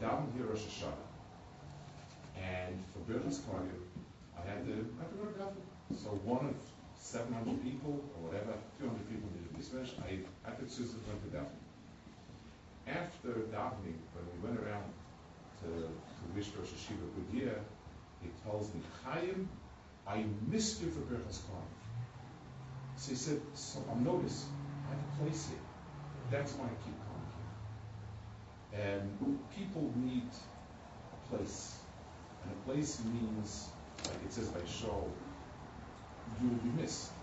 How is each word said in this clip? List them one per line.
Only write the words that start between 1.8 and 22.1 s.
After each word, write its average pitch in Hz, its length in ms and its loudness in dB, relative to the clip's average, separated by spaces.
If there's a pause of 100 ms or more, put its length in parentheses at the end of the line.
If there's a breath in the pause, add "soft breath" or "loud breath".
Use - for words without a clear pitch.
and 92 360 2 (200)
for - 60 -4 (100)
Birchas 127 320 4
Kohanim, 90 420 0 (540)
I 87 100 -4
had 101 180 0
to, 110 100 2 (220)
I - 60 -2
had 170 80 -2
to 190 60 -2
go 208 80 0
to 202 120 -2
daven." 196 260 -2 (280)
So - 180 0 (140)
one 123 260 6
of - 80 2 (400)
seven 120 360 0
hundred 120 280 4
people, 143 380 2 (160)
or 123 140 -4
whatever, 104 240 0 (260)
two 139 80 2
hundred 104 220 0
people 104 260 0
needed 82 160 -4
to - 80 -4
be - 40 -2
smashed, 127 320 -2 (120)
I, 92 160 0 (240)
I 113 80 -4
could - 160 -4
seriously 110 360 -2
went 101 180 0
to 80 120 0
daven. 143 220 -2 (1300)
After 127 440 0 (200)
davening, 98 480 0 (160)
when 87 160 -4
we 85 60 -6 (100)
went 117 160 4
around 104 240 0 (720)
to, 85 60 -2
to 82 560 -2 (120)
wish 101 220 2
Rosh 87 140 -2
Hashiva 95 340 -2 (100)
good 98 240 2
year, 117 200 4 (640)
he 90 80 -2 (140)
tells 104 300 2
me, 85 60 0 (240)
"Chaim, 185 460 2 (580)
I 107 180 4 (220)
missed 214 340 6
you 160 80 4
for 147 120 0
Birchas 120 420 0
Kohanim." - 300 -4 (1200)